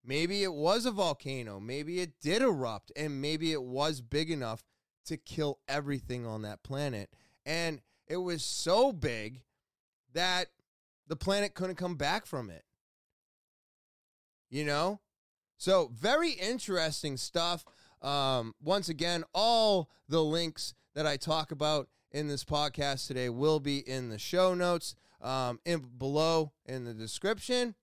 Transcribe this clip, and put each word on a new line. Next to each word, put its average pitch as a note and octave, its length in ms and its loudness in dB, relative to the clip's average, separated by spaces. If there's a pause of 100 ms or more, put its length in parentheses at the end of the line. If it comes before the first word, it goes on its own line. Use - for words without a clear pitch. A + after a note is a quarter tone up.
Maybe E3+ 400 2
it F#3 80 0
was F3+ 340 2
a B3 60 2
volcano. C3+ 640 -2
Maybe D3 420 -6
it E3+ 200 -8
did F#3 220 2
erupt, C3 520 0
and C#3+ 260 -4
maybe D#3 320 0
it D3 100 -2
was C3+ 380 -2
big C#3+ 300 -2
enough A#2+ 320 -4 (440)
to E3 100 -6
kill D3+ 500 -4
everything C3+ 600 -4
on A2 160 -6
that G#2 200 -10
planet. C3+ 480 -4 (340)
And D#3+ 360 -2 (260)
it E3+ 120 -4
was F3 260 -2
so A3+ 480 4
big B2 500 -4 (680)
that F3+ 360 0 (580)
the D3+ 100 -4
planet G3+ 380 0
couldn't F#3 220 -4
come F3 200 -4
back D3+ 300 -2
from A#2+ 240 -6
it. D#2 140 -18 (1900)
You C#3+ 140 -4
know? D#3+ 360 0 (580)
So, F3+ 360 4
very C4+ 380 2
interesting F3+ 840 -2
stuff. E3+ 480 -2 (380)
Um, C3+ 600 0
once F3 260 2
again, E3+ 360 0 (100)
all G#3+ 560 6 (180)
the D#3+ 140 4
links D#3+ 520 0 (200)
that D#3 120 0
I D3 100 2
talk D#3 340 0
about D3+ 380 0 (240)
in D3+ 160 -2
this C#3+ 160 -4
podcast C#3+ 600 -2
today B2+ 220 -2
will C#3+ 300 4
be C#3 200 -2
in B2+ 320 -6
the G#2+ 80 -8
show F#3 360 4
notes, F3 400 0 (260)
um, B2+ 440 -2
in, E3 200 0 (140)
below D3+ 540 2 (140)
in B2+ 180 -6
the A#2+ 100 -8
description. G#3+ 880 -2